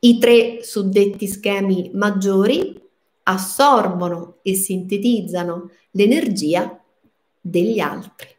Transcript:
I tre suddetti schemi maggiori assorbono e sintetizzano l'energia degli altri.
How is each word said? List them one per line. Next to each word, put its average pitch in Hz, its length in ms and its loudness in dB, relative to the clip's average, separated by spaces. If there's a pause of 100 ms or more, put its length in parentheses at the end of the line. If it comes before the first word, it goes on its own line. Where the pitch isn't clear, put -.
I 233 180 6
tre 233 440 4
suddetti 202 640 -2
schemi 196 680 -4
maggiori 196 840 0 (440)
assorbono 190 1160 0
e 190 120 -2
sintetizzano 185 1160 -4 (220)
l'energia 196 920 0 (580)
degli 180 400 0
altri. - 480 -8 (100)